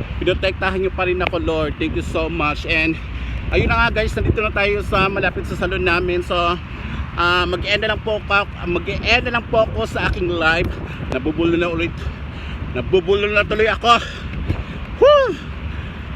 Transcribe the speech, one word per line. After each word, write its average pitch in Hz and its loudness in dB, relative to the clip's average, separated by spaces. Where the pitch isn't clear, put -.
Pinotektahan 190 0
niyo 190 0
pa 185 -2
rin 180 0
ako, 170 0
Lord. 156 0
Thank 160 -2
you 170 -2
so 160 -2
much. 151 -2
And, 160 2
ayun 226 4
na 233 4
nga, 220 0
guys, 220 0
nandito 214 2
na 214 0
tayo 208 0
sa 190 2
malapit 196 -2
sa 196 -4
salon 185 0
namin. 175 0
So, 190 -2
ah, 175 4
mag-end 185 0
na 214 2
lang 208 -6
po 214 0
ako, 202 0
mag-end 196 0
na 240 0
lang 226 -6
po 220 4
ako 220 -2
sa 185 -2
aking 175 0
live. 170 2
Nabubulo 156 2
na 170 2
ulit. 165 -2
Nabubulo 190 2
na 208 2
tuloy 214 2
ako. 226 4
Whew! 523 6